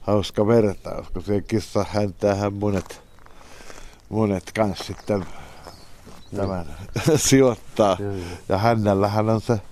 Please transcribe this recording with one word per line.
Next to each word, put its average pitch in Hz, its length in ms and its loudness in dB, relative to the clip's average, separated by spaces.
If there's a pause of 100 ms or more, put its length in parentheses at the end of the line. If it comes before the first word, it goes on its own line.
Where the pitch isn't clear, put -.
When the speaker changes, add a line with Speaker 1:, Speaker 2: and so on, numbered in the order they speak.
Speaker 1:
Hauska 104 460 0
vertaus, 104 640 2
kun 90 140 -6
siihen 101 200 -2
kissan 104 460 -2
häntäähän 101 640 0
monet, 101 480 -4 (1080)
monet 101 460 0
kans 104 240 0
sitten 98 460 -6 (1040)
Speaker 2:
Joo. 98 140 -4
Speaker 1:
tämän 92 200 -6 (300)
<laughs> 151 200 2
sijoittaa. 120 840 4
Speaker 2:
Joo, 101 120 -6
joo. 95 100 -6 (280)
Speaker 1:
Ja 98 80 2
hännällähän 104 720 2
on 110 120 2
se 117 180 0 (120)